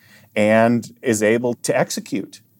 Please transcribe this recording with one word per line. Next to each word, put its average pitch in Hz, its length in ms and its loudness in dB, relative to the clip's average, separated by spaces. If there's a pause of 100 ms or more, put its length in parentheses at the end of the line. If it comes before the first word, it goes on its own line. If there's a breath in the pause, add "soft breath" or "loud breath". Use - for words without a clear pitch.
(360 soft breath)
and 113 680 2
is 110 180 0
able 117 320 0
to - 240 -2
execute. - 640 -8 (180)